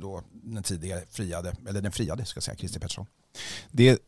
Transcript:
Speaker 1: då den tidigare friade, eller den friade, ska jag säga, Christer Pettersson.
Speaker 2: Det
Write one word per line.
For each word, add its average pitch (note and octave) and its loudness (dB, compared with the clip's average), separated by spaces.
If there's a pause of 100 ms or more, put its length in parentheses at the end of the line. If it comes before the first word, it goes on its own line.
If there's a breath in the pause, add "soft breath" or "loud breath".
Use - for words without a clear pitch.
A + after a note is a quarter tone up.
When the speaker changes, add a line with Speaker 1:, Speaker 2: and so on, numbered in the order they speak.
Speaker 1:
då F#2+ -10 (100)
den A2 -10
tidigare F2 -4
friade, F2 -4 (160)
eller G2 -2
den G2 -2
friade, G2+ -2
ska - -8
jag - -6
säga, - -6
Christer - -6
Pettersson. - -6 (640 loud breath)
Speaker 2:
Det B2 10